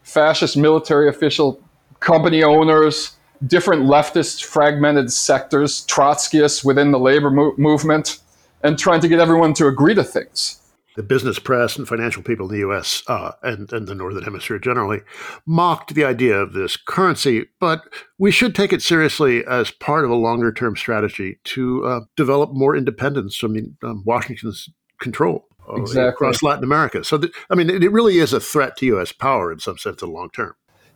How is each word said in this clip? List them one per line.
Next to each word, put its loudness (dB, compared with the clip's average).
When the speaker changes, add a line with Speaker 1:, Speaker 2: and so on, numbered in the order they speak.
Speaker 1:
fascist 0
military 4
official, 0
company 2
owners, 4
different 2
leftist 2
fragmented 2
sectors, 0
Trotskyists 2
within 4
the 4
labor 4
mo-, 2
movement, 2
and 2
trying 2
to 4
get 4
everyone 4
to 4
agree 4
to 2
things. -6
Speaker 2:
The -10
business -2
press -2
and -10
financial -6
people -6
in -10
the -4
U -2
S, -6
uh, -6
and, -8
and -8
the -10
Northern -10
Hemisphere -10
generally, -2
mocked -2
the 2
idea 0
of -4
this -6
currency, -2
but -2
we 2
should 0
take 0
it -2
seriously 0
as -2
part -2
of 0
a 0
longer-term -2
strategy -6
to, -4
uh, -4
develop 0
more 0
independence -4
from, -4
um, -10
Washington's -6
control, -4
uh, -12
Speaker 1:
Exactly. -2
Speaker 2:
across -2
Latin 0
America. -2
So, -2
th-, -4
I -2
mean, 2
it, -2
it 4
really 4
is 2
a 2
threat -4
to -2
U 2
S -6
power -2
in -12
some -10
sense -10
in -10
the -12
long -14
term. -10